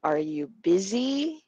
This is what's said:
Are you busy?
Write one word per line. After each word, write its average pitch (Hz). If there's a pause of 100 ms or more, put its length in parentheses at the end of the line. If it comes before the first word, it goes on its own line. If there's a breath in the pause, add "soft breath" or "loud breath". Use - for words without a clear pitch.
Are 151
you 151
busy? 254